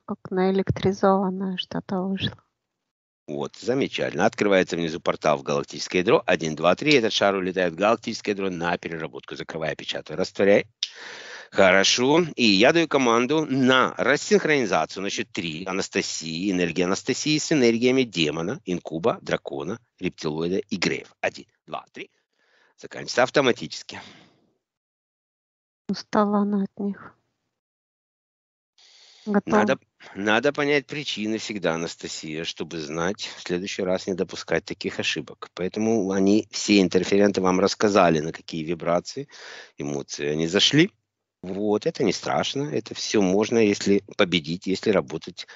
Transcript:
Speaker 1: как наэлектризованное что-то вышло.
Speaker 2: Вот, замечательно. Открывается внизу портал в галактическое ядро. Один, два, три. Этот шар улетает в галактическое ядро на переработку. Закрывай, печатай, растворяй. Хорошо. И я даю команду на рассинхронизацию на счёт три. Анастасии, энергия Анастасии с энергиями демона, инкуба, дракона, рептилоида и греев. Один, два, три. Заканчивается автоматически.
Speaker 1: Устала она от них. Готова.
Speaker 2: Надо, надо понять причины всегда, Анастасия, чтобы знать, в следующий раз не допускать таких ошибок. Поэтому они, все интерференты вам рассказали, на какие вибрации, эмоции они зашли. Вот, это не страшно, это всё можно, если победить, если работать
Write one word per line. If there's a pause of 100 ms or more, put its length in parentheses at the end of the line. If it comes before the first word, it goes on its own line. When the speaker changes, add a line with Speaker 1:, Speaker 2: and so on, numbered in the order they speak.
Speaker 1:
как
наэлектризованное
что-то
вышло. (880)
Speaker 2:
Вот,
замечательно.
Открывается
внизу
портал
в
галактическое
ядро.
Один,
два,
три.
Этот
шар
улетает
в
галактическое
ядро
на
переработку.
Закрывай,
печатай,
растворяй. (880)
Хорошо. (100)
И
я
даю
команду
на
рассинхронизацию
на
счёт
три.
Анастасии,
энергия
Анастасии
с
энергиями
демона,
инкуба,
дракона, (200)
рептилоида
и
греев.
Один, (220)
два,
три. (720)
Заканчивается
автоматически. (1900)
Speaker 1:
Устала
она
от
них. (2000)
Готова.
Speaker 2:
Надо, (360)
надо
понять
причины
всегда,
Анастасия,
чтобы
знать,
в
следующий
раз
не
допускать
таких
ошибок.
Поэтому
они,
все
интерференты
вам
рассказали,
на
какие
вибрации, (500)
эмоции
они
зашли. (500)
Вот,
это
не
страшно,
это
всё
можно,
если (140)
победить,
если
работать